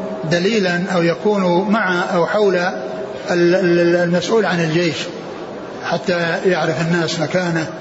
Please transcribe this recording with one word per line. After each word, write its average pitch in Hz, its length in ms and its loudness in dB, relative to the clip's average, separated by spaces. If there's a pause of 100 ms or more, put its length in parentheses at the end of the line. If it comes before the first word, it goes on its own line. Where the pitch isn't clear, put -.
(300)
دليلا 175 520 2 (120)
أو 175 80 2
يكون 180 680 2
مع 185 440 0
أو 170 120 2
حول 202 300 2
ال-، 180 160 0 (580)
ال-، 175 680 4
المسؤول 180 500 2
عن 170 140 0
الجيش 165 360 0 (880)
حتى 170 600 -2
يعرف 160 360 0
الناس 165 400 0
مكانه 165 460 -2 (140)